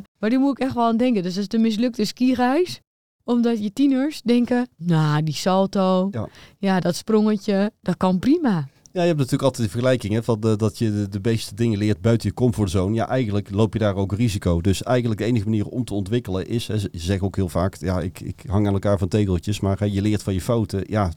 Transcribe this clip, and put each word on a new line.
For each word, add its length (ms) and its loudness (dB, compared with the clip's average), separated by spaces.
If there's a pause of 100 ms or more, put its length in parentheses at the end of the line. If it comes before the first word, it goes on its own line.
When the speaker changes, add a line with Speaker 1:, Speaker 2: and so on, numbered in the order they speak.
(180)
Speaker 1:
maar 120 -2
die 80 2
moet 200 2
ik 60 -2
echt 100 -2
wel 100 0
aan 120 2
denken. 260 2
Dus 120 -4
dat 80 -2
is 60 -6
de 100 0
mislukte 460 0
skireis. 760 0 (440)
Omdat 380 0
je 100 -4
tieners 500 2
denken, 540 2
"Nou, 460 2
die 120 -2
salto, 760 2
Speaker 2:
Ja. 180 -6 (300)
Speaker 1:
ja, 220 0
dat 160 0
sprongetje, 840 2
dat 160 -2
kan 220 2
prima." 500 2 (240)
Speaker 2:
Ja, 80 -2
je 60 4
hebt 120 2
natuurlijk 240 0
altijd 200 0
die 80 0
vergelijking, 420 0
hè, 100 0
van 180 0
de, 160 2
dat 220 0
je 140 0
de, 160 0
de 120 -6
beste 340 -2
dingen 240 0
leert 220 0
buiten 280 2
je 60 -4
comfortzone. 600 0
Ja, 140 -2
eigenlijk 420 -2
loop 220 2
je 60 -2
daar 160 2
ook 180 -2
risico. 480 0
Dus 220 0
eigenlijk 380 0
de 60 -2
enige 180 0
manier 220 0
om 180 -6
te 100 -8
ontwikkelen 540 -2
is, 200 -4
hè, 100 -2
ze, 140 -4
ze 60 -12
zeggen 280 -2
ook 100 -4
heel 120 0
vaak, 320 -2
ja, 200 -2
ik, 200 -8
ik 260 -10
hang 200 0
aan 60 0
elkaar 260 0
van 100 -2
tegeltjes, 520 0
maar, 180 0
hè, 60 -2
je 180 0
leert 200 0
van 120 -2
je 60 -2
fouten. 460 -2
Ja, 300 0